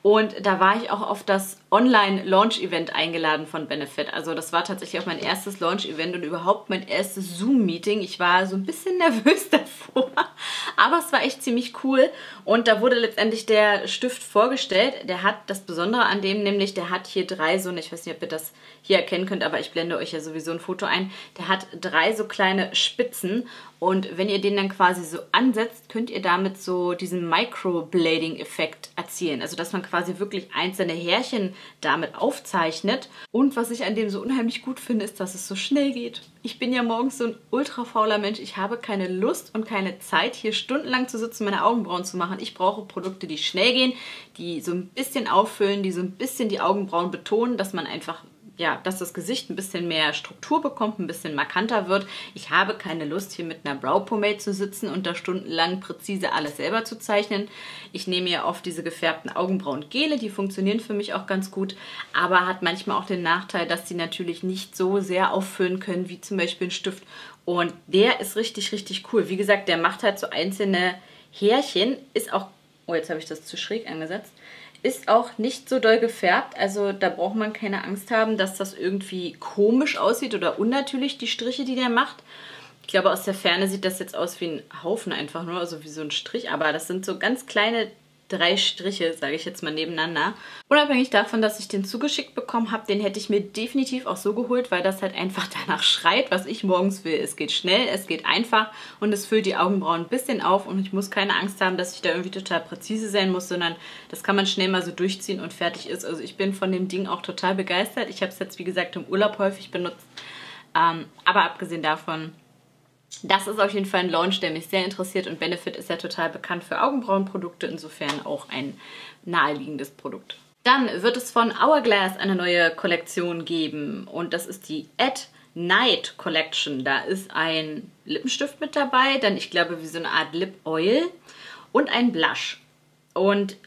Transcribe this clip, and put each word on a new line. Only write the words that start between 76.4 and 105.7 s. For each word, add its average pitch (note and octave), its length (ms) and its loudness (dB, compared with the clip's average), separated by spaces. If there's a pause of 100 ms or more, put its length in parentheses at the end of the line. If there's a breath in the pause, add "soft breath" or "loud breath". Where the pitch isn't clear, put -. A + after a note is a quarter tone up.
also G3 360 0
da G3 160 2
braucht F#3+ 260 0
man A3 180 -2
keine G3 300 -4
Angst G3 280 -8
haben, A3 260 4
dass F#3+ 200 0
das G3 160 -4
irgendwie F#3+ 600 -4
komisch A#3 640 4
aussieht A3+ 380 2
oder E3+ 240 0
unnatürlich, C4+ 580 0
die A#3 100 -8
Striche, B3+ 380 -4
die B3+ 100 -2
der B3+ 140 0
macht. - 280 2 (640 loud breath)
Ich - 40 -16
glaube, F#3 240 6
aus F#3+ 120 -2
der G3 100 0
Ferne F#3+ 340 2
sieht F#3+ 180 -2
das F#3+ 140 -2
jetzt F#3 160 -8
aus F3 260 -4
wie F3 60 -2
ein D#3 140 -6 (220)
Haufen F#3+ 280 -2
einfach D3+ 320 -6
nur, F3 160 -6
also E3 240 -6
wie D#3 60 -16
so D#3 120 -10
ein D3 100 -6
Strich, - 380 -6
aber D3+ 220 2
das D#3 160 -6
sind F#3+ 180 -4
so F3+ 140 -4
ganz B3 260 0
kleine A3 460 2 (380)
drei F#3 280 4
Striche, F3+ 560 0
sage C#3+ 200 -4
ich D#3+ 100 -4
jetzt - 200 -8
mal, D#3 100 -2
nebeneinander. D#3+ 640 0 (340 loud breath)
Unabhängig C#4+ 400 4
davon, A3 320 4
dass G#3+ 180 2
ich - 80 -10
den G3 160 -2
zugeschickt C4+ 520 -4
bekommen A#3 360 -2
habe, A3 160 -4
den G3+ 140 2
hätte G3+ 180 0
ich - 100 -4
mir G3+ 120 4
definitiv B3+ 640 -2
auch F#3 120 -4
so G#3 160 0
geholt, B3 380 0
weil F3+ 120 2
das F#3+ 180 0
halt F#3+ 140 -2
einfach F#3+ 320 -4 (100)
<laughs> - 80 -8
danach - 180 0
schreit, A3 480 4
was F#3+ 140 2
ich - 180 -6
morgens F#3+ 400 2
will. D#3+ 120 0
Es - 200 -2
geht D3 160 -4
schnell, G#3 400 2
es F#3+ 160 -4
geht D#3+ 180 -4
einfach A3 460 4 (280 loud breath)
und G#3 120 2
es G3 140 -2
füllt A3 200 4
die - 120 2
Augenbrauen F3 440 2
ein E3 60 -8
bisschen B3 340 -2
auf F#3+ 260 4
und F#3+ 120 -2
ich F#3+ 140 -4
muss G3 180 -2
keine G3+ 240 2
Angst G3 240 -2
haben, F#3 160 2
dass F3+ 200 -4
ich - 60 -14
da F3 80 0
irgendwie F#3 220 -2
total F#3 300 -2
präzise G#3+ 480 -6
sein F#3+ 220 2
muss, F#3 180 -2
sondern F3 260 -2 (340 loud breath)
das - 140 -12
kann G3+ 120 2
man G3 100 4
schnell F#3+ 240 2
mal F#3 140 2
so F3 80 -4
durchziehen F#3+ 500 -2
und E3+ 100 -8
fertig - 380 -4